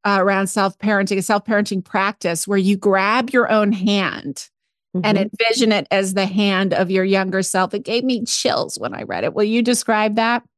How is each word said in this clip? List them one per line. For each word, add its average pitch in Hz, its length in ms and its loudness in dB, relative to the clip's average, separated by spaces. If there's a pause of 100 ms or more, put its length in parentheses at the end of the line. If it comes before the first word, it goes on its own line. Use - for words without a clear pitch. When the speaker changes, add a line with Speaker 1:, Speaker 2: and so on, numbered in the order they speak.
Speaker 1:
uh, 202 160 2
around 196 260 2
self-parenting, 196 720 0
a 185 40 -2
self-parenting 208 600 0
practice 190 600 -2
where 196 120 0
you 196 180 2
grab 208 540 2
your 247 200 2
own 214 220 2
hand 190 760 -2 (460)
and 180 100 -2 (140)
Speaker 2:
Mm-hmm. 208 100 0 (140)
Speaker 1:
envision 226 300 2
it 196 180 0
as 190 240 0
the 190 120 2
hand 196 460 0
of 180 180 0
your 190 140 2
younger 190 380 0
self. 185 320 -2
It 208 100 -6
gave 240 200 -2
me 240 200 -2
chills - 540 -2
when - 160 -6
I - 80 -10
read 92 220 -6
it. - 100 -4
Will 208 100 0
you 226 180 2
describe 220 540 0
that? 233 260 0 (160)